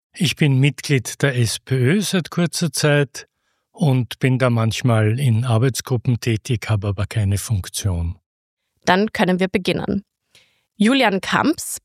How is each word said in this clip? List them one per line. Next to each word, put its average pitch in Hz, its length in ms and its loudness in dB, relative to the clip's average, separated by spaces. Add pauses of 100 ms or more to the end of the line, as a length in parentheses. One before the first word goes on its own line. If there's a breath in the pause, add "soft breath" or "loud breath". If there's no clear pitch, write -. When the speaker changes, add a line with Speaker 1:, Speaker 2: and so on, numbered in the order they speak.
(140)
Speaker 1:
Ich 131 220 -2
bin 139 220 2
Mitglied 135 640 0
der 139 140 0
S 117 240 0
P - 160 -4
Ö 131 240 2
seit 170 300 -2
kurzer 170 420 -2
Zeit 147 560 0 (420)
und 127 480 0
bin 127 200 2
da 127 120 2
manchmal 113 720 2
in 120 240 2
Arbeitsgruppen 120 720 0
tätig, 113 500 -2
habe 104 200 0
aber 98 180 -4
keine 101 320 -2
Funktion. 87 800 -4 (680)
Speaker 2:
Dann 190 280 0
können 185 260 0
wir 190 100 0
beginnen. 185 540 -2 (760 soft breath)
Julian 214 440 2
Kamps, - 640 -2